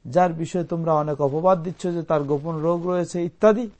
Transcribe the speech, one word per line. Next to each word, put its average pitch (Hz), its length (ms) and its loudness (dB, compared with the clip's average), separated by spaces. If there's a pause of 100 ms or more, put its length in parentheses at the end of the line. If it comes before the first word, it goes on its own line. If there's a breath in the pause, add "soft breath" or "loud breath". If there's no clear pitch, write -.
যার 170 260 2
বিষয়ে 165 320 -4
তোমরা 165 300 -2
অনেক 151 260 0
অপবাদ 160 420 2
দিচ্ছ 175 240 -10
যে 170 160 -2
তার 156 200 0
গোপন 147 340 -2
রোগ 170 300 -2
রয়েছে 180 380 -2
ইত্যাদি, 214 560 2